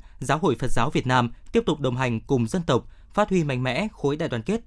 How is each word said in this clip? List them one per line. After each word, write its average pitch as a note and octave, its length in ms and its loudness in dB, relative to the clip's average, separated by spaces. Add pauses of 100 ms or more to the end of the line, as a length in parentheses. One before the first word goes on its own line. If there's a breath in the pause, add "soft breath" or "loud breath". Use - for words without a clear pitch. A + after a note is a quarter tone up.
(200 soft breath)
Giáo C#3 180 0
hội D#3 200 2
Phật B2 120 0
giáo B2+ 200 4
Việt B2+ 160 0
Nam B2 260 2 (200 soft breath)
tiếp A#3 140 2
tục D#3+ 140 0
đồng C3 160 0
hành B2 240 -2
cùng A#2+ 260 0
dân - 200 -2
tộc, B2+ 220 0 (260 soft breath)
phát G#3 160 2
huy F3+ 140 2
mạnh C3 180 -2
mẽ C3 300 -2
khối C#3+ 240 -2
đại D#3 120 -4
đoàn A#2 140 -4
kết A3 240 -2